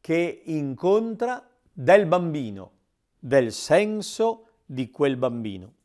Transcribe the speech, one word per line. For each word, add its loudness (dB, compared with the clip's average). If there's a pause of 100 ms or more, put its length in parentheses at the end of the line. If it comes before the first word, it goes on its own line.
che -2
incontra -2 (220)
del 6
bambino, -4 (460)
del 2
senso 0 (180)
di -8
quel 0
bambino. -6 (100)